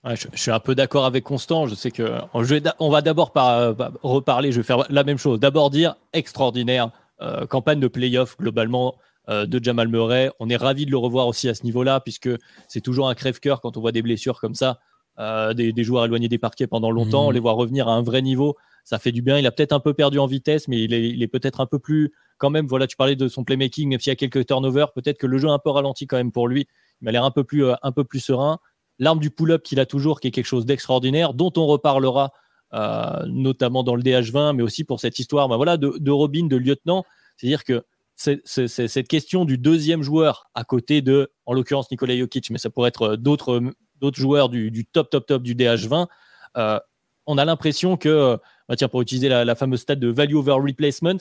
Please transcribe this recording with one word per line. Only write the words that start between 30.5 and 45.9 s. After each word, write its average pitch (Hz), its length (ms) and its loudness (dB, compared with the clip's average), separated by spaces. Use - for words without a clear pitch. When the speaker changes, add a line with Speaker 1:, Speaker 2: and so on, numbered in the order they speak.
Speaker 1:
d'extraordinaire, 131 680 0
dont 160 240 0
on 165 80 4
reparlera, 139 640 2
euh, 110 540 -4
notamment 127 560 0
dans 123 120 0
le 120 80 -2
D 131 80 4
H 120 200 2
vingt, 147 220 2
mais 123 100 0
aussi 117 200 -4
pour 131 160 -6
cette 117 200 -4
histoire, 139 300 0
ben 113 80 0
voilà, 165 200 2
de, 143 200 -2
de 143 140 0
Robin, 147 360 2
de 135 80 2
lieutenant. 143 480 0
C'est-à-dire 135 280 -2
que 120 200 -2
c'est, 143 300 -2
c'est, 127 220 -2
c'est 117 200 -4
cette 131 200 -4
question 170 380 0
du 131 120 0
deuxième 156 440 2
joueur 151 540 0
à 117 80 -6
côté 135 380 0
de, 135 280 2
en 123 80 -4
l'occurrence, 131 380 -2
Nikola 127 260 -2
Jokic, 123 320 -6
mais 113 80 -6
ça 113 120 -6
pourrait 120 200 0
être, - 120 -6
euh, 110 160 0
d'autres, 135 360 0
euh, 120 180 0
d'autres 135 200 -2
joueurs 135 300 4
du, 113 220 -4
du 110 140 -6
top, - 240 0
top, 139 180 -2
top 131 160 0
du 120 100 -4
D 123 120 2
H 113 220 2
vingt. 170 200 0